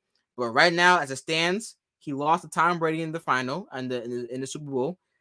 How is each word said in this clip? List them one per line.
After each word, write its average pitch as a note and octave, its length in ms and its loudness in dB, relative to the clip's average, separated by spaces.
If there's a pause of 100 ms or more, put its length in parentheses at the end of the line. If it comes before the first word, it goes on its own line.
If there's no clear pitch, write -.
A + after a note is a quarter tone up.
(360)
But A#2+ 140 -4
right D#3 220 6
now, F3 260 6
as C#3 120 -2
it C3+ 60 -6
stands, E3+ 600 -2 (240)
he D3 120 -10
lost D3+ 300 0
to D#3+ 80 -18
Tom E3+ 280 2
Brady D#3+ 220 0
in D#3+ 120 -6
the E3 80 -6
final, C3 520 -2
and B2+ 180 -6
the, B2 140 -4
in A#2+ 60 -8
the, A#2+ 240 -8
in C3 80 -6
the C3 40 -6
Super D3 240 -12
Bowl. C3+ 280 -2 (220)